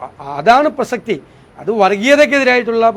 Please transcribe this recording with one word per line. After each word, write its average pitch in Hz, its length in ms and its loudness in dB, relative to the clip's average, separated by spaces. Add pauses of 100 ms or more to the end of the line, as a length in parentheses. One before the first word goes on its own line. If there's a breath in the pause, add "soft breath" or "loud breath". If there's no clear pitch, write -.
അ-, - 80 -20 (260)
അതാണ് 247 300 2 (100)
പ്രസക്തി. 226 380 -6 (440 soft breath)
അത് 170 80 -6 (120)
വർഗീയതയ്ക്കെതിരായിട്ടുള്ള 240 1040 2 (120)